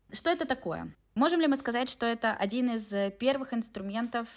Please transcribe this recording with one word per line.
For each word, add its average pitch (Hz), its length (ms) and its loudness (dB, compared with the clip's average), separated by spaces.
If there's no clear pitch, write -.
Что 320 200 0
это 339 160 0
такое? 165 480 -4
Можем 330 260 4
ли 320 80 4
мы 277 80 4
сказать, 254 320 -2
что - 200 -2
это 233 260 0
один 233 400 0
из, 220 180 -2
э, 196 200 0
первых 262 420 0
инструментов, 226 840 -4